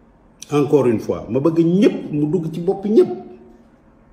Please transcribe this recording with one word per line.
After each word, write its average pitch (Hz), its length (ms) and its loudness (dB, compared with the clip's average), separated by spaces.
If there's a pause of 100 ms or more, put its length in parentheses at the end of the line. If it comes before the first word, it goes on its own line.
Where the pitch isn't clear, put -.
(520)
encore 143 360 2
une 110 120 2
fois, 87 300 -6
ma 123 100 -2
bëgg 160 260 0
ñépp 185 460 2
mu 151 160 -2
dugg 160 260 -4
ci 180 80 -8
bopp 190 240 -4
ñépp. 220 240 4 (1040)